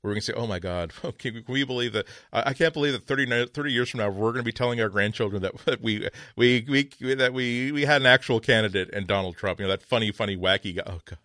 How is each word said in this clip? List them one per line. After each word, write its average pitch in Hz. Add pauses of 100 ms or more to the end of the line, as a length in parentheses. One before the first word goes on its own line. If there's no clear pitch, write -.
where 104
we 104
can 104
say, -
"Oh 117
my 98
God, 87
<laughs> -
can, 113
can -
we 135
believe 120
that? 107 (260)
I, 117
I 135
can't 160
believe 147
that 123
thirty, 135 (200)
thirty 143
years 120
from 127
now, 104
we're 104
gonna 123
be 113
telling 120
our 110
grandchildren 101
that 120
<laughs> -
we, 107 (280)
we, 123
we, 139
that 131
we, 127
we 147
had 139
an 135
actual 127
candidate 107
in 98
Donald 95
Trump, 92
you 98
know, 95
that 98
funny, 113
funny, 101
wacky 92
guy." 92
Oh 85
God. -